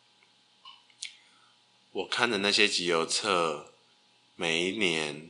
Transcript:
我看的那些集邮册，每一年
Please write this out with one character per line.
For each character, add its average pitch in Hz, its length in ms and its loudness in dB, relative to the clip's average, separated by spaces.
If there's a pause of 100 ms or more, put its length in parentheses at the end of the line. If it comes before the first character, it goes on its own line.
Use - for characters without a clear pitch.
(1900)
我 95 160 -8
看 120 220 0
的 104 100 0
那 101 120 2
些 104 160 4
集 92 180 -2
邮 82 200 2
册， 82 680 0 (640)
每 85 340 -2
一 104 80 -6
年 80 520 -2